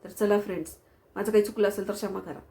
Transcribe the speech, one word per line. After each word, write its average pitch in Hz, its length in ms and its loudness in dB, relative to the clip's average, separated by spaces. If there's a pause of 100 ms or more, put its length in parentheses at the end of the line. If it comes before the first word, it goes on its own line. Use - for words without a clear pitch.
तर - 60 -14
चला 208 300 2
फ्रेंड्स, 180 380 -6 (380)
माझं 202 160 -2
काही 214 120 6
चुकलं 208 240 2
असेल 202 200 -2
तर 208 60 -4
क्षमा 196 260 -4
करा. - 200 -12 (120)